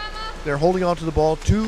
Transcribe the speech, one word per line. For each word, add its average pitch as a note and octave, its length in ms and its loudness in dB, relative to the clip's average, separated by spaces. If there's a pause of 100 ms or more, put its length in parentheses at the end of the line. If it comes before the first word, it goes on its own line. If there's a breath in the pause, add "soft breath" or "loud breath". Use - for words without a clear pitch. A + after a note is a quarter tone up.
(440)
They're C#3+ 120 -2
holding F#3 280 2
on F3 120 2
to D#3+ 80 -8
the D#3+ 80 -2
ball. D#3 240 2
Two G#3+ 320 2